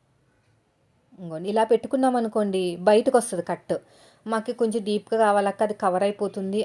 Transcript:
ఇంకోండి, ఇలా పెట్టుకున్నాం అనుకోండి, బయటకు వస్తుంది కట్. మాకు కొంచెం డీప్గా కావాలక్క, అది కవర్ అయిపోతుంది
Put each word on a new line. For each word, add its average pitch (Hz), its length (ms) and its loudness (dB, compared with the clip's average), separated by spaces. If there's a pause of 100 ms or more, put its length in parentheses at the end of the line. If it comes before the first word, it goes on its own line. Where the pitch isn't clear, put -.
(1200)
ఇంకోండి, 170 300 -8
ఇలా 220 200 2
పెట్టుకున్నాం 254 500 2
అనుకోండి, 208 420 -2 (260)
బయటకు 226 300 4
వస్తుంది 180 320 -4
కట్. 175 240 -4 (560)
మాకు 226 300 -2
కొంచెం 226 260 0
డీప్గా 208 360 -2
కావాలక్క, 202 440 2
అది 208 140 -6
కవర్ 185 260 2
అయిపోతుంది 202 580 -4